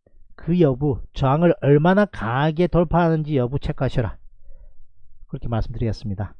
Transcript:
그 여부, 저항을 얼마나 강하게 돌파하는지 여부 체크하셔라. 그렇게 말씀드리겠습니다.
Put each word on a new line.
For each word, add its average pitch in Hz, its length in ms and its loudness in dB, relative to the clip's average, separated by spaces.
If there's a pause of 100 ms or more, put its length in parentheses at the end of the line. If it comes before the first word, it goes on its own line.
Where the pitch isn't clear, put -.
(340)
그 175 260 0
여부, 139 400 2 (140)
저항을 156 480 2
얼마나 156 420 4
강하게 147 600 -2
돌파하는지 160 720 0
여부 123 200 0
체크하셔라. 123 600 -4 (1080)
그렇게 135 200 -8
말씀드리겠습니다. 107 920 -4